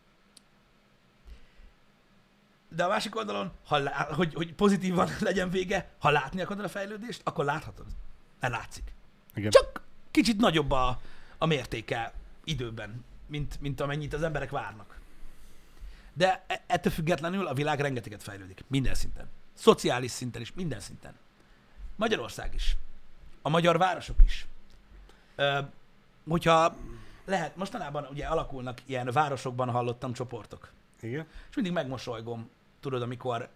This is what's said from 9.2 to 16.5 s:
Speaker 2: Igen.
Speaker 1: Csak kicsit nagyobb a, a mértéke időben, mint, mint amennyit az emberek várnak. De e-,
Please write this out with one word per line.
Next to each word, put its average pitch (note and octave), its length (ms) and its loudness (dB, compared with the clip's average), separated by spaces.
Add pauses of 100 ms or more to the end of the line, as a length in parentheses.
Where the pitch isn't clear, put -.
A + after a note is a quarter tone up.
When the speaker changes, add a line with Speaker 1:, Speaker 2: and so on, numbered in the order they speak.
Speaker 2:
Igen. G#2 160 -2
Speaker 1:
Csak - 320 6 (280)
kicsit A#3 300 2
nagyobb D#3 300 4
a, B2+ 300 2 (380)
a - 80 0
mértéke A#2+ 680 -2 (320)
időben, A#2 600 -8 (220)
mint, D3 340 -6
mint C#3+ 200 -4
amennyit C#3+ 340 -4
az D3 80 -2
emberek C#3+ 280 -4
várnak. G#2+ 460 -8 (1160)
De F3+ 340 2
e-, - 200 -6